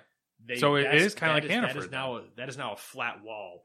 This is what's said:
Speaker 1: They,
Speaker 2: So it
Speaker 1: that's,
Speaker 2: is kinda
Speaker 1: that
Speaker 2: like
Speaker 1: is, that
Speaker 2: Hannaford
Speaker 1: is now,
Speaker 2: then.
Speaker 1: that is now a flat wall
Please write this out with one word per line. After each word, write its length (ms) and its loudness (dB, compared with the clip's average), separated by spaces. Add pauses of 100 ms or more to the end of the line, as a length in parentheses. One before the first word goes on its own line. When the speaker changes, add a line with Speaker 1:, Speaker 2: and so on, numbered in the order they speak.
(440)
Speaker 1:
They, 120 -6
Speaker 2:
So 200 6
it 80 6
Speaker 1:
that's, 200 6
Speaker 2:
is 120 2
kinda 180 2
Speaker 1:
that 20 -
Speaker 2:
like 80 2
Speaker 1:
is, 60 -6
that 40 2
Speaker 2:
Hannaford 300 -2
Speaker 1:
is 80 -10
now, 280 -4
Speaker 2:
then. 180 -16
Speaker 1:
that 120 -8
is 80 -12
now 160 -6
a 40 -10
flat 440 -8
wall 440 -12